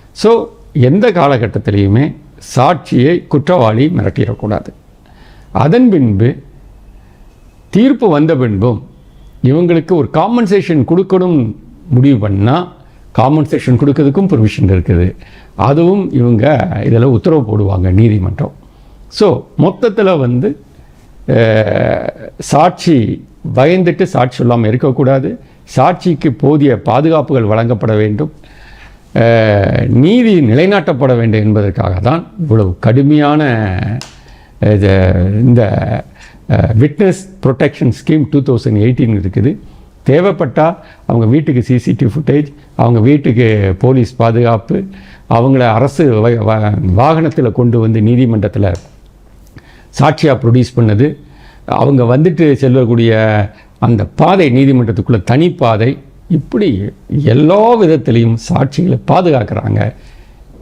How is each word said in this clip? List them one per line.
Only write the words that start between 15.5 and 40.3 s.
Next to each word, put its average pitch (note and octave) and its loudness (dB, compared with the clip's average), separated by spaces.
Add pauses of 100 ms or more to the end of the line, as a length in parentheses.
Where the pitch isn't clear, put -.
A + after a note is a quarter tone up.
அதுவும் E3+ 0
இவங்க A#2+ 0
இதுல A2+ 0
உத்தரவு C#3 2
போடுவாங்க F#2+ -2
நீதிமன்றம். G2 0 (560)
So, - -2 (120)
மொத்தத்துல F#3+ 0
வந்து, C3 -2 (680)
அஹ், A2+ -2
சாட்சி D3+ 0 (280)
பயந்துட்டு E3+ 0
சாட்சி C3 -2
சொல்லாம A#2 0
இருக்கக்கூடாது. C3+ -2 (380)
சாட்சிக்கு D#3+ 0
போதிய C#3 0
பாதுகாப்புகள் C#3 0
வழங்கப்பட A2 -2
வேண்டும். G#2+ -2 (840)
அஹ், A2 2
நீதி F#3+ 2
நிலைநாட்டப்பட C#3+ 0
வேண்டும் A2+ 0
என்பதற்காக G2 -2
தான் D3+ -2 (140)
இவ்வளவு A2 0
கடுமையான, C#3+ 2 (920)
அஹ், G#2 2
இது, F#2+ 2 (260)
இந்த, A#2+ 2 (800)
அஹ், - 0
விட்னஸ் D3+ 0 (140)
ப்ரொடெக்ஷன் C3 -2 (120)
ஸ்கீம் D#3 0
டூ C#3 0
தௌசண்ட் A#2+ -2
எயிட்டீன் A2+ 0
இருக்குது. G#2+ -2 (500)
தேவைப்பட்டா D#3+ 0 (300)